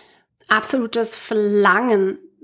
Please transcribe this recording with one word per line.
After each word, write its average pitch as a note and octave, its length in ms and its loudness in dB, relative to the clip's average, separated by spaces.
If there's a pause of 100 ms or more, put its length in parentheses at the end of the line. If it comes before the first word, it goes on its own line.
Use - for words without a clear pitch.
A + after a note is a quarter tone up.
(480)
absolutes A3+ 720 -2
Verlangen. G#3 1000 0 (240)